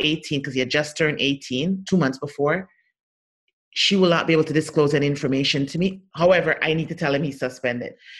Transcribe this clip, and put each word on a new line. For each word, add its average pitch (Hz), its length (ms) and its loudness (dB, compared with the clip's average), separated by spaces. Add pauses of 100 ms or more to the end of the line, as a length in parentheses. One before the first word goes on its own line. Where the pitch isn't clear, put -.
eighteen, 156 420 -2
'cause 143 100 -8
he 127 60 -2
had 127 100 0
just 147 280 -2
turned 156 240 0
eighteen 139 640 -2
two 190 100 2
months 135 220 2
before, 147 500 -4 (1000)
she - 240 0
will 185 140 4
not 165 180 2
be 165 60 4
able 156 100 4
to 156 100 -4
disclose 151 400 2
any 143 140 2
information 139 600 0
to 165 120 -6
me. 190 240 -2 (120)
However, 170 460 4
I 156 120 0
need 160 160 -2
to 165 60 -8
tell 143 200 0
him 139 80 0
he's 135 160 -6
suspended. 123 540 -6 (260)